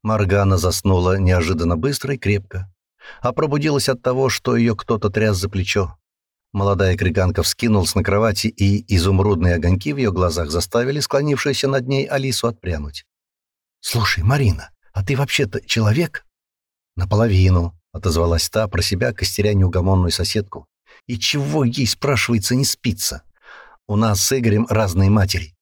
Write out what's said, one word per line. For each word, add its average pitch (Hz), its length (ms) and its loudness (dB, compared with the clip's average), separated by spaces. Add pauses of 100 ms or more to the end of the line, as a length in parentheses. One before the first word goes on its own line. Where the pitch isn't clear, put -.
Моргана 101 540 2
заснула 92 600 2
неожиданно 87 600 0
быстро 135 380 -4
и - 20 -12
крепко, 98 520 -4 (520)
а 123 100 -2
пробудилась 147 560 0
от 131 140 -2
того, 127 260 0
что 120 300 0
ее 117 180 2
кто-то 107 340 -2
тряс 104 280 0
за 95 100 -4
плечо. 95 500 -2 (540)
Молодая 98 460 2
криганка 90 460 0
вскинулась 107 520 0
на 92 80 0
кровати, 104 440 0
и 101 460 0
изумрудные 92 640 2
огоньки 92 380 0
в 139 40 -4
ее 117 140 0
глазах 85 400 -2
заставили 120 480 -2
склонившуюся 139 720 -2
над 131 180 -2
ней 135 200 0
Алису 131 400 -2
отпрянуть. 78 580 -6 (760)
«Слушай, - 460 -2
Марина, 127 460 0 (200)
а 101 100 -4
ты 127 140 -2
вообще-то 131 500 -2
человек?» 113 600 0 (720)
«Наполовину», 92 760 2 (220)
отозвалась 85 540 0
та 110 180 0
про 92 140 -2
себя, 92 320 -2
костеря 104 400 -2
неугомонную 92 580 2
соседку. - 560 -4 (400)
«И 123 100 -6
чего 147 460 -2
ей, 120 240 0
спрашивается, 120 680 0
не 135 100 0
спится? - 580 -4 (640)
У 104 80 -2
нас 107 260 2
с 135 160 0
Игорем 110 320 2
разные 98 400 2
матери. 92 520 0